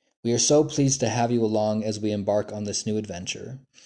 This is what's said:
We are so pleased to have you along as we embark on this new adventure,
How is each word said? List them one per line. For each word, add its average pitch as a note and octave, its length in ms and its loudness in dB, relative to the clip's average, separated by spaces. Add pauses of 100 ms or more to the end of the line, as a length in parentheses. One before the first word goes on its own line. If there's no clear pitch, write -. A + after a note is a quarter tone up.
(220)
We A#2 120 0
are A#2+ 40 2
so D3+ 260 4
pleased C#3 360 2
to A#2 80 2
have A#2 220 0
you A#2+ 120 2
along G#2+ 400 0
as G#2 160 -4
we G#2+ 140 -2
embark G#2 400 0
on G#2 120 -6
this G2+ 200 -4
new G#2+ 140 0
adventure, G2+ 600 -8 (280)